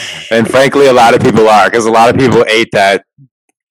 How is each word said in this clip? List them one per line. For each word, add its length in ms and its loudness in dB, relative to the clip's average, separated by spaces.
And 160 0
frankly, 400 0
a 60 2
lot 220 2
of 80 -2
people 260 0
are, 220 2
'cause 160 -4
a 40 -2
lot 200 2
of 100 -4
people 280 0
ate 240 -2
that 320 -2